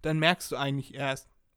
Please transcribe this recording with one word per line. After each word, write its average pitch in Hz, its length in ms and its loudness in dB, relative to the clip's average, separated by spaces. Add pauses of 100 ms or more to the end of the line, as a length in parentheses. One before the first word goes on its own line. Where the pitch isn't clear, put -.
dann 156 160 2
merkst 165 340 2
du 123 40 -4
eigentlich 139 380 -2
erst, 135 340 -4 (280)